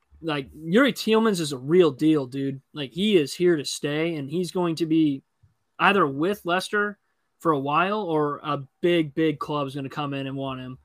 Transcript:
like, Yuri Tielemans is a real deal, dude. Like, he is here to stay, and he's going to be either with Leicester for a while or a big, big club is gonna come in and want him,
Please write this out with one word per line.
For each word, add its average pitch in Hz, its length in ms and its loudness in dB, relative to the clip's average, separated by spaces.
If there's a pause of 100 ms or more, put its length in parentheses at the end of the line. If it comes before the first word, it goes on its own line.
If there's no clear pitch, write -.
(220)
like, 147 320 -4
Yuri 185 380 4
Tielemans 220 480 2
is 147 140 -2
a 131 40 -6
real 156 340 4
deal, 151 340 2
dude. 135 340 -6 (140)
Like, 143 180 -8
he 202 240 2
is 147 180 4
here 175 220 2
to 143 80 -4
stay, 156 520 -4
and 139 140 -8
he's 170 220 -4
going 175 240 -2
to 165 100 -2
be 156 380 2 (560)
either 185 260 4
with 156 400 -4
Leicester 202 540 -2 (380)
for 165 160 0
a 139 60 0
while 170 420 0
or 151 420 -2
a 143 200 -4 (180)
big, 170 340 2
big 156 240 0
club 147 260 -4
is 135 100 -10
gonna 135 120 -8
come 143 260 -6
in 135 140 -6
and 135 80 -8
want 135 240 -6
him, 127 260 -12